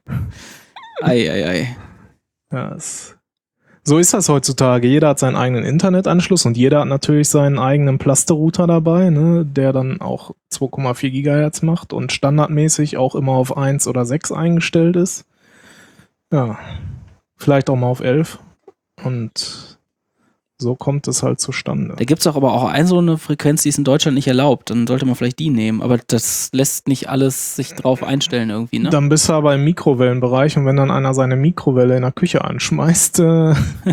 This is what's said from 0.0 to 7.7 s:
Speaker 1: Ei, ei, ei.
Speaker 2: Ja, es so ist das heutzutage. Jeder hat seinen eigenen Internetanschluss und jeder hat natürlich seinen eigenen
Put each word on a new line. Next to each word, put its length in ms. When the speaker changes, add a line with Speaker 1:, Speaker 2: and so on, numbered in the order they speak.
Speaker 1:
Ei, 300
ei, 180
ei. 280
Speaker 2:
Ja, 240
es 380
so 120
ist 160
das 140
heutzutage. 580
Jeder 220
hat 100
seinen 160
eigenen 280
Internetanschluss 840
und 100
jeder 240
hat 60
natürlich 420
seinen 300
eigenen 400